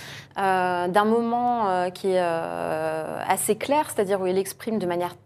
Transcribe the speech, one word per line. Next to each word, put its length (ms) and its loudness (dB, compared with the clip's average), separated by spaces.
euh, 520 2
d'un 160 6
moment, 640 2
euh, 200 0
qui 200 -4
est, 120 4
euh, 1040 -2
assez 300 2
clair, 340 0
c'est-à-dire 300 0
où 80 -2
il 100 2
exprime 420 -4
de 60 -2
manière 300 -2